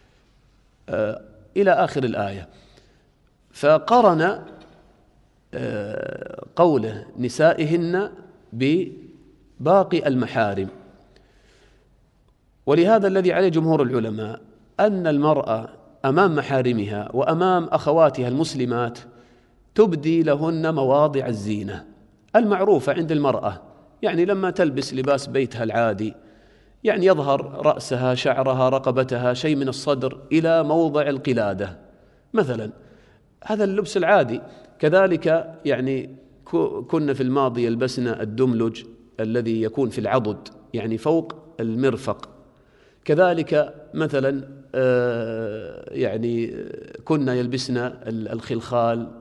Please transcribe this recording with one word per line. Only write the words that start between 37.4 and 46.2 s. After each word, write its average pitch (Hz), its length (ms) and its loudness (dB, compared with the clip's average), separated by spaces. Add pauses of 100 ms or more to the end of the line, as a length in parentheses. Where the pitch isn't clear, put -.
يلبسن 123 420 -2
الدملج 113 760 0 (360)
الذي 113 420 -2
يكون 110 280 -2
في 110 100 -8
العضد، 107 480 -2 (260)
يعني 113 240 -4
فوق 160 380 -2 (240)
المرفق. 113 680 -2 (760)
كذلك 160 720 2 (180)
مثلًا، 139 540 -2 (280)
آه، 113 1160 -2
يعني 117 720 -4 (400)